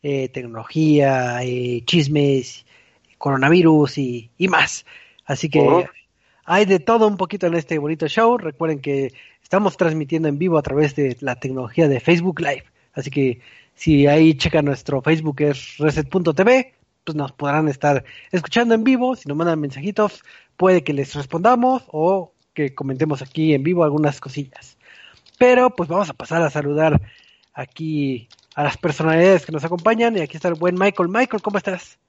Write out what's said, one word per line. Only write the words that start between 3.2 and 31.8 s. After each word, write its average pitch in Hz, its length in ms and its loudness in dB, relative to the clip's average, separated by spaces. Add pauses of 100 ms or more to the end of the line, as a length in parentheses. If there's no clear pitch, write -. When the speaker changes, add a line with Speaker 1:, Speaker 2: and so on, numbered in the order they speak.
Speaker 1:
y, 123 400 -6
y 185 100 -2
más. - 380 -2 (380)
Así 143 260 -4
que 151 100 4
Speaker 2:
Oh. 147 240 4 (600)
Speaker 1:
hay 196 200 2
de 190 140 2
todo 226 280 2
un 208 100 0
poquito 185 300 -4
en 170 80 0
este 160 240 -4
bonito 156 280 -4
show. 226 320 2
Recuerden 160 420 -4
que 139 320 -4 (300)
estamos 202 340 -2
transmitiendo 160 520 -2
en 143 100 -4
vivo 170 180 0
a 143 60 2
través 139 320 -2
de 135 260 -2
la 131 160 -6
tecnología 131 520 -2
de 131 120 0
Facebook 170 400 0
Live. - 240 -4 (300)
Así 139 160 -10
que 131 300 -2 (340)
si 143 320 4
ahí 160 280 6
checan 151 300 0
nuestro 139 380 -4
Facebook, 156 400 -2
es 143 360 -4
reset 147 300 -2
punto 170 240 0
T 160 120 0
V, 254 300 2 (300)
pues 156 120 -8
nos 139 160 -6
podrán 147 360 -2
estar 139 360 0 (260)
escuchando 226 440 0
en 220 100 0
vivo. 254 320 0
Si - 120 -16
nos 143 80 -6
mandan 165 240 0
mensajitos, 160 640 -4 (340)
puede 180 280 4
que 151 80 -4
les 139 220 -6
respondamos 240 760 0
o 170 440 -2 (220)
que 139 200 -4
comentemos 135 460 -4
aquí 156 320 -2
en 135 100 2
vivo 170 220 2
algunas 147 360 0
cosillas. - 580 -14 (600)
Pero 247 380 6
pues 170 120 -4
vamos 175 200 -2
a - 60 -12
pasar 165 280 -4
a 151 80 0
saludar 147 500 0 (520)
aquí 139 760 -6 (260)
a 147 80 -4
las 143 140 -2
personalidades 165 680 2
que 160 80 -12
nos 147 120 -6
acompañan. 220 520 0
Y 180 40 -2
aquí 151 160 -8
está 165 120 -4
el 170 60 -2
buen 175 220 -2
Michael. 190 320 0
Michael, 226 340 -2
¿cómo 202 160 -4
estás? - 400 -8 (100)